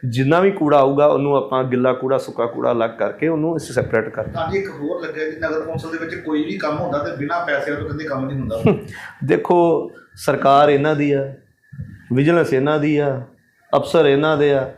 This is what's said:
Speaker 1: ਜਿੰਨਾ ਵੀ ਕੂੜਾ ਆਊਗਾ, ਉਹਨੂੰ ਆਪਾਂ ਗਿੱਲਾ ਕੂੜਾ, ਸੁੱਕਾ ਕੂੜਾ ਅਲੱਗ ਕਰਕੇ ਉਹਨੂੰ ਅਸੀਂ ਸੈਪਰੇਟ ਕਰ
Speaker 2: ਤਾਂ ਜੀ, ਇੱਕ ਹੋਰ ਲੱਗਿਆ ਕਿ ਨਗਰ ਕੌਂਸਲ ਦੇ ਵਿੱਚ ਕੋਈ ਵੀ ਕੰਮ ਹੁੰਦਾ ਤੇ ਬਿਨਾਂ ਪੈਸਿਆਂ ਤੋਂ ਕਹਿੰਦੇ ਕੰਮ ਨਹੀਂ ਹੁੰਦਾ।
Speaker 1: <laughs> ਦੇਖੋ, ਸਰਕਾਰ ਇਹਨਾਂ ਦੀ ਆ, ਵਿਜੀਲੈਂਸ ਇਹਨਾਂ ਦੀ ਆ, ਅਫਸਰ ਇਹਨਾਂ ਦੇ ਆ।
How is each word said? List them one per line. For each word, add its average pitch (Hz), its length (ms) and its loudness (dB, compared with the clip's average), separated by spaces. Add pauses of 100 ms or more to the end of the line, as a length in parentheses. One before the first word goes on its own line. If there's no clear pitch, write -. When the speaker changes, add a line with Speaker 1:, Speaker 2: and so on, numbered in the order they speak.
Speaker 1:
ਜਿੰਨਾ 135 320 2
ਵੀ 196 100 4
ਕੂੜਾ 151 280 4
ਆਊਗਾ, 139 280 4
ਉਹਨੂੰ 143 300 2
ਆਪਾਂ 131 280 0
ਗਿੱਲਾ 127 280 2
ਕੂੜਾ, 127 260 0
ਸੁੱਕਾ - 280 -4
ਕੂੜਾ 120 260 -2
ਅਲੱਗ 113 180 0
ਕਰਕੇ 110 380 -4
ਉਹਨੂੰ 165 280 -2
ਅਸੀਂ - 180 -8
ਸੈਪਰੇਟ 113 340 0
ਕਰ 110 140 -8
Speaker 2:
ਤਾਂ - 300 -6
ਜੀ, 196 60 -2
ਇੱਕ 196 100 -4
ਹੋਰ 160 380 -8
ਲੱਗਿਆ 156 240 -8
ਕਿ 160 60 -12
ਨਗਰ 156 240 -4
ਕੌਂਸਲ 160 300 -8
ਦੇ 165 80 -8
ਵਿੱਚ 160 160 -8
ਕੋਈ 151 300 -4
ਵੀ 190 140 -6
ਕੰਮ 151 200 -4
ਹੁੰਦਾ 147 200 -4
ਤੇ - 180 -6
ਬਿਨਾਂ 147 300 -4
ਪੈਸਿਆਂ 147 300 -4
ਤੋਂ - 100 -8
ਕਹਿੰਦੇ 147 180 -8
ਕੰਮ 135 220 -6
ਨਹੀਂ 139 120 -6
ਹੁੰਦਾ। 113 240 -6 (320)
Speaker 1:
<laughs> - 300 -14
ਦੇਖੋ, 170 680 2 (240)
ਸਰਕਾਰ 143 540 4
ਇਹਨਾਂ 147 260 2
ਦੀ 143 180 0
ਆ, 139 220 -2 (800)
ਵਿਜੀਲੈਂਸ 147 400 4
ਇਹਨਾਂ 147 260 2
ਦੀ 147 180 2
ਆ, 139 260 0 (540)
ਅਫਸਰ 147 300 4
ਇਹਨਾਂ 151 300 4
ਦੇ 143 160 4
ਆ। 131 260 0